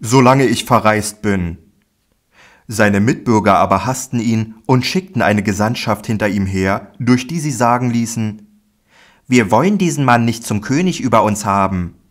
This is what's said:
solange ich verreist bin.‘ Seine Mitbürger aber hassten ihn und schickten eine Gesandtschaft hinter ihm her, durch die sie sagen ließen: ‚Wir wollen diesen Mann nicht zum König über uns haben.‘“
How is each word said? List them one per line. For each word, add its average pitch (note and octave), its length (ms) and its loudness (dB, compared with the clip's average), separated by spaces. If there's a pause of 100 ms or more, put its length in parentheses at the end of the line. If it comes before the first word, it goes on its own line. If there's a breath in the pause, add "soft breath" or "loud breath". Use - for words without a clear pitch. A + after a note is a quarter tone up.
solange C3 460 4
ich A#2 180 -2
verreist G#2+ 580 0
bin.‘ F2+ 360 -2 (1080 soft breath)
Seine G2+ 340 2
Mitbürger G#2+ 560 2
aber F#2+ 280 2
hassten B2+ 360 -6
ihn A2 340 -2 (100)
und B2+ 220 0
schickten F#3 340 -4
eine G2+ 220 2
Gesandtschaft G#2+ 640 -2
hinter G#2+ 220 -2
ihm G2 180 -2
her, F#2+ 520 -2
durch B2 280 0
die E3+ 120 -6
sie D3+ 120 -4
sagen B2 400 0
ließen: A2+ 680 -6 (680 soft breath)
‚Wir A#2+ 220 2
wollen D#3+ 260 2
diesen D3 280 0
Mann A#2+ 200 2
nicht A#2 220 -4
zum G#2+ 160 -2
König E3 380 -2
über A2+ 240 2
uns G#2 200 -2
haben.‘“ F#2+ 500 -2 (160)